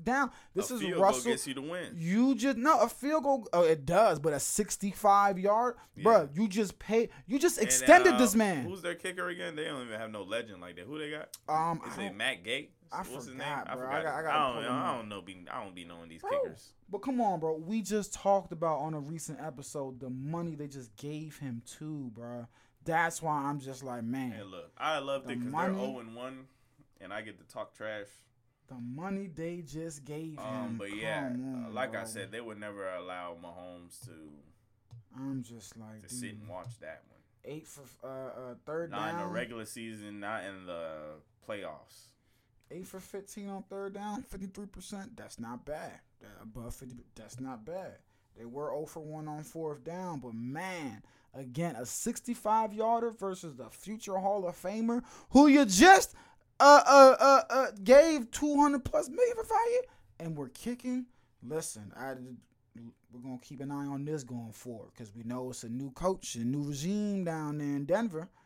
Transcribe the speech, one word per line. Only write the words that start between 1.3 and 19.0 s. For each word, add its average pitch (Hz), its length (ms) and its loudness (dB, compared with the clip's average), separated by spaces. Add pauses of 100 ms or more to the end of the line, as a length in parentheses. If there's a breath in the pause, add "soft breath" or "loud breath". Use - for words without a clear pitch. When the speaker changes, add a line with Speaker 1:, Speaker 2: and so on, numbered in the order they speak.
Speaker 2:
gets - 160 -2
you 135 60 -4
the 135 80 -8
win. 160 340 -8
Speaker 1:
You 202 400 4
just, 233 220 0
no, 277 240 6
a 233 80 4
field 302 340 -2
goal, 269 300 2
oh, 175 100 6
it 160 220 4
does, 175 340 4
but 151 140 0
a 139 60 -2
sixty-five 202 1000 2
yard, 220 360 2 (200 loud breath)
Speaker 2:
Yeah. 147 80 -6
Speaker 1:
bruh, 170 320 6
you 208 140 0
just 190 280 -2
pay, 226 300 0 (180 loud breath)
you 254 140 -2
just 330 180 2
Speaker 2:
And, 330 100 2
Speaker 1:
extended 330 480 10
Speaker 2:
uh, - 20 4
Speaker 1:
this 226 180 6
man. 190 300 4
Speaker 2:
who's 185 160 -8
their 175 140 -4
kicker 180 340 -6
again? 175 260 -8
They 151 100 -6
don't 143 220 -8
even 110 100 -8
have 110 140 -8
no 104 120 -8
legend 104 360 -6
like 87 160 -14
that. 87 120 -14
Who 151 120 -10
they 151 120 -8
got? 151 180 -12 (180)
Speaker 1:
Um, 160 320 0 (100)
Speaker 2:
Is 117 80 -12
Speaker 1:
I - 40 -6
Speaker 2:
it 107 60 -6
Speaker 1:
don't, 95 100 -12
Speaker 2:
Matt 113 260 -4
Gay? 131 280 -6 (200)
Speaker 1:
I 135 60 -8
Speaker 2:
What's 185 160 -8
his 123 160 -12
Speaker 1:
forgot, 131 80 -14
Speaker 2:
name? 143 340 -8
I 135 40 -8
Speaker 1:
bro. 127 100 -8
Speaker 2:
forgot 135 80 -4
Speaker 1:
I 160 100 -2
got, - 0 -
Speaker 2:
his 156 140 -2
Speaker 1:
I 156 60 -4
gotta 160 60 -4
Speaker 2:
I 151 140 2
don't 127 120 0
Speaker 1:
pull 110 80 -6
Speaker 2:
know. 117 40 -6
Speaker 1:
him 123 80 -2
Speaker 2:
I 170 140 -2
Speaker 1:
up. 139 80 -2
Speaker 2:
don't 107 120 -10
know. 101 120 -10
Be, 90 280 -16
I 120 140 -8
don't 95 120 -16
be 87 100 -14
knowing 85 240 -16
these 82 120 -18
Speaker 1:
Bro, 403 100 -6
Speaker 2:
kickers. - 420 -6 (160)
Speaker 1:
but 190 80 -6
come 247 240 -2
on, 190 180 0
bro. 160 160 -2
We 180 260 -4
just 202 320 -4
talked 196 380 2
about 160 280 -2
on 156 140 -4
a 156 60 -6
recent 151 400 -10